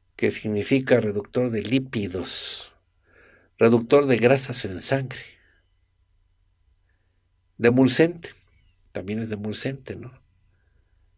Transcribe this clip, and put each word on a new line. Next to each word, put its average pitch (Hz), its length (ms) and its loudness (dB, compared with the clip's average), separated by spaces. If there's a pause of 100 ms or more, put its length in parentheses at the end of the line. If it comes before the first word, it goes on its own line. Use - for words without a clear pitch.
(160)
que 110 160 0
significa 120 680 0
reductor 107 500 -4
de 110 120 -4
lípidos, 104 1120 -6 (840)
reductor 117 480 4
de 127 100 2
grasas 123 480 2
en 92 160 -8
sangre, 135 400 -4 (2500)
demulcente, 131 720 4 (640)
también 101 280 -6
es 110 80 -6
demulcente, 107 640 -8
¿no? 117 180 -16 (1040)